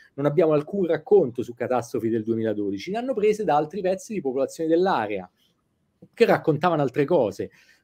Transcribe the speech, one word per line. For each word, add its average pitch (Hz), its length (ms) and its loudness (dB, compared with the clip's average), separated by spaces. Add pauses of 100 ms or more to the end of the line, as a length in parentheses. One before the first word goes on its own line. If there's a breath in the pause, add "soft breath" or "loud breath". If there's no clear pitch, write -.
(140)
non 139 120 -2
abbiamo 156 260 2
alcun 151 340 0
racconto 151 560 2
su 120 120 -12
catastrofi 113 560 -2
del 113 120 0
duemiladodici, 107 680 -4
ne 208 80 -4
hanno 254 160 -4
prese 214 300 0
da 151 120 2
altri 156 240 -2
pezzi 190 320 -4
di 196 80 -6
popolazione 135 480 -2
dell'area 131 600 0 (840)
che - 140 2
raccontavano 160 560 2
altre 139 220 0
cose, 127 460 0 (340 soft breath)